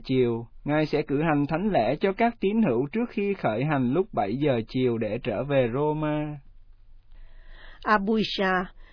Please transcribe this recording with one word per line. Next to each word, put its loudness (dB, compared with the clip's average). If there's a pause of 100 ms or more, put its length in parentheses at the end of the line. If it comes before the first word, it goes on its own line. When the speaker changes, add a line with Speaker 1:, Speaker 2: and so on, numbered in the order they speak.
Speaker 1:
chiều, 2 (180)
Ngài 2
sẽ 0
cử 0
hành 2
thánh -2
lễ 2
cho 2
các 0
tín 2
hữu 2
trước -2
khi -2
khởi -2
hành 2
lúc 2
bảy 0
giờ 2
chiều 2
để -2
trở -2
về 2
Roma. -2 (1500)
Speaker 2:
Abuja, 0 (280)